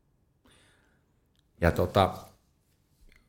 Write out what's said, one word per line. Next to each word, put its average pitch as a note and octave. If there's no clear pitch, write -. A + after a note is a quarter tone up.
Ja E2+
tota, F#2